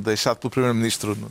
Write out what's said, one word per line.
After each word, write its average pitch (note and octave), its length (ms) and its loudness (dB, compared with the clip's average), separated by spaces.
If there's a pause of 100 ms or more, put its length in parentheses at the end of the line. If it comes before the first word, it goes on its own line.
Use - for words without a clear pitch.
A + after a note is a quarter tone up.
deixado A2 360 2
pelo B2 140 -6
Primeiro-Ministro A2+ 680 0 (120)